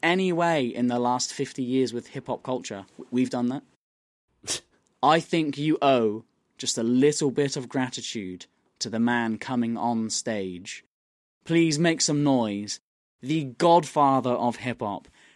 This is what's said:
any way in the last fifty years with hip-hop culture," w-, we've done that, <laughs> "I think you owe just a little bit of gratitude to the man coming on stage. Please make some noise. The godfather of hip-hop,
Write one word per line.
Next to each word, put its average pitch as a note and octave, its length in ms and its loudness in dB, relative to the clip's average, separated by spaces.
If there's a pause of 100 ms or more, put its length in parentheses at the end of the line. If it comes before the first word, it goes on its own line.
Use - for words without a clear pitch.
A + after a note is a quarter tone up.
any F3+ 300 2
way E3 340 2
in A#2+ 220 0
the B2 100 0
last B2 340 0
fifty C3+ 300 -6
years B2+ 300 0
with A#2+ 160 -8
hip-hop C3 340 -8
culture," A2+ 420 -8 (120)
w-, - 140 -16
we've B2+ 200 2
done B2 180 -2
that, C#3 140 -6 (1200)
<laughs> - 200 -20
"I D#3 180 6
think D#3 380 -2
you D3+ 220 0
owe A#2 440 2 (320)
just - 220 -6
a A#2 40 -2
little C3+ 480 2
bit C#3 260 -2
of B2 120 -8
gratitude A#2 800 -6 (340)
to A2+ 100 -6
the A2+ 100 -4
man A#2 380 0
coming A#2+ 380 -4
on A2+ 340 -2
stage. F#2+ 720 -6 (600)
Please E3 340 4
make E3 220 2
some D3 240 0
noise. G#2+ 560 0 (400)
The D3+ 240 -2
godfather C#3 840 4
of A#2+ 260 0
hip-hop, A2 520 -6 (280)